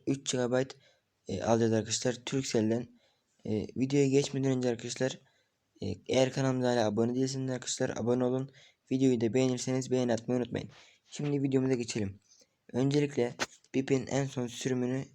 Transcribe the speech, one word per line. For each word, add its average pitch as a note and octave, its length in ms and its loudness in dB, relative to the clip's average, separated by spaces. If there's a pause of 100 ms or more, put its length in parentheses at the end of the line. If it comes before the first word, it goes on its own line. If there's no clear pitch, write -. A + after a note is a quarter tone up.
üç C#3 240 -4
gigabayt, B2+ 440 0 (520)
e, - 160 -6
alacağız A2+ 300 4
arkadaşlar A2+ 400 0 (120)
Turkcell'den. B2 760 0 (460)
E, A2 60 -4
videoya C3+ 560 0
geçmeden C3+ 440 2
önce B2 180 0
arkadaşlar, A#2+ 500 -4 (640)
e, G2 140 -6 (120)
eğer C3 260 4
kanalımıza B2+ 360 2
hala A#2+ 160 2
abone A2+ 300 0
değilseniz C3 340 -2
arkadaşlar B2+ 400 -4
abone B2 340 0
olun. C3 280 -2 (400)
Videoyu C3 300 4
da A2+ 120 0
beğenirseniz B2+ 580 0
beğeni B2 220 2
atmayı A#2+ 260 0
unutmayın. A#2 300 -6 (380)
Şimdi C#3+ 360 -2
videomuza C3 300 2
geçelim. A2+ 460 -4 (540)
Öncelikle C#3 640 0 (400)
bip'in C3 320 0
en C3+ 180 0
son B2+ 220 -6
sürümünü B2+ 680 -2